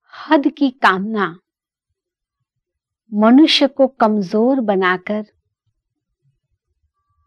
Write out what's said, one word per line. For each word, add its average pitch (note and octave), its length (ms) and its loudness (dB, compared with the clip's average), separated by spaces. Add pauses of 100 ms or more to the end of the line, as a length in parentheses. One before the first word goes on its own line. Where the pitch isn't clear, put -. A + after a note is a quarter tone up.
(140)
हद D4+ 340 -2
की C#4 220 -2 (120)
कामना G3 460 -2 (1800)
मनुष्य B3+ 560 4
को C4 200 0
कमजोर A3 760 -2
बनाकर G3 640 -4 (2000)